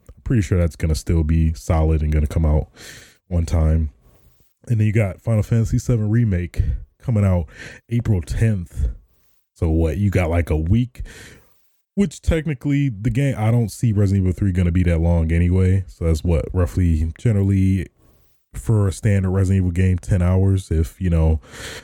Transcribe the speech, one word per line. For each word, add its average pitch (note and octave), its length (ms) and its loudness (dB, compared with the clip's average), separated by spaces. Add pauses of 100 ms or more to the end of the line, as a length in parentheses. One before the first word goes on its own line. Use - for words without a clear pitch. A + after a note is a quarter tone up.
I'm - 140 -20
pretty A#2+ 180 0
sure F#2 180 0
that's E2+ 160 0
gonna D#2+ 180 -2
still E2 300 0
be D#2+ 300 2
solid D#2+ 500 0
and D2+ 80 -2
gonna D2+ 160 0
come D#2+ 180 -2
out D2+ 220 0 (640)
on E2+ 140 0
time. D#2+ 440 0 (760)
And A2 120 0
then G#2+ 60 2
you G#2+ 80 0
got G#2 280 -2
Final A2 220 0
Fantasy A2+ 360 0
seven A2 300 -2
Remake G2+ 520 0 (380)
coming G#2+ 260 0
out F2+ 220 0 (420)
April A2 320 -2
tenth. - 680 -2 (640)
So E2 160 -2
what, D#2+ 260 0
you G2+ 140 0
got, F2+ 180 0
like, E2 220 0
a D2+ 60 2
week, G#2+ 440 0 (920)
which G3 260 -2
technically C#3+ 680 -2
the G#2+ 200 -6
game, C3+ 280 -2
I G#2+ 120 0
don't A#2 220 0
see A#2 220 -2
Resident G2 340 2
Evil F2+ 100 0
three G2 140 0
gonna F2 200 0
be F2+ 120 2
that E2+ 160 2
long E2 320 2
anyway. F#2 560 2
So - 180 -10
that's E2 180 0
what, F2 300 0
roughly, E2+ 640 0
generally G2 720 0 (640)
for G#2 340 0
a F#2+ 40 0
standard G2 400 0
Resident F#2+ 320 2
Evil F2+ 80 0
game, F#2 260 2
ten F#2 240 -2
hours, F#2 480 2
if, D#2+ 320 -2
you F2+ 80 0
know, D#2+ 300 2 (440)